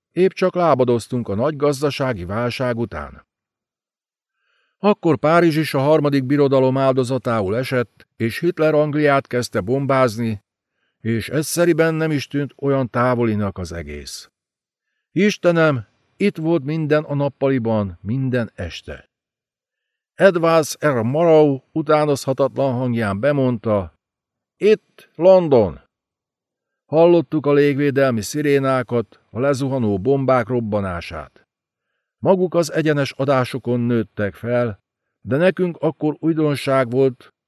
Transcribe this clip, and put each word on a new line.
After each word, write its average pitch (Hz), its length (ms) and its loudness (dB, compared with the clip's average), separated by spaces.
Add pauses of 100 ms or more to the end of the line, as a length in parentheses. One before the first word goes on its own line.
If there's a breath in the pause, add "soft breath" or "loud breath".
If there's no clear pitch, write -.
(120)
Épp 180 180 2
csak 185 240 -2
lábadoztunk 127 760 0
a 101 60 -6
nagy 139 220 -2
gazdasági 135 680 -2
válság 120 540 -4
után. 73 480 -10 (1500)
Akkor 180 380 2
Párizs 160 400 2
is 156 180 -2
a 143 40 -2
harmadik 143 460 2
birodalom 135 520 2
áldozatául 123 800 0
esett, 127 500 -6 (100)
és 113 220 -4
Hitler 156 360 0
Angliát 147 520 2
kezdte 120 340 -4
bombázni, 120 840 -2 (560)
és 113 280 -4
egyszeriben 165 680 0
nem 160 160 -2
is 147 160 -2
tűnt 143 300 -6
olyan 135 340 -2
távolinak 117 680 -2
az 87 140 -10
egész. 73 580 -14 (840)
Istenem, 165 760 0 (300)
itt 202 200 0
volt 160 280 -2
minden 151 400 -2
a 143 100 -8
nappaliban, 120 880 -2
minden 123 540 -4
este. - 560 -14 (1040)
Edwards 165 640 2 (100)
R. 131 160 2
Morrow 151 580 4 (120)
utánozhatatlan 139 1000 0
hangján 117 480 -2
bemondta: 120 720 0 (640)
"Itt - 580 0
London!" 151 720 4 (1000)
Hallottuk 160 600 2
a 143 60 2
légvédelmi 139 680 2
szirénákat, 135 1000 -2 (100)
a 110 100 -8
lezuhanó 131 580 0
bombák 131 480 0
robbanását. 101 1000 -6 (720)
Maguk 180 360 0
az 165 180 0
egyenes 151 400 -2
adásokon 127 680 -2
nőttek 113 540 -2
fel, 120 460 -4 (400)
de 110 160 -4
nekünk 175 400 0
akkor - 420 -2
újdonság 143 720 0
volt, 131 440 -2 (140)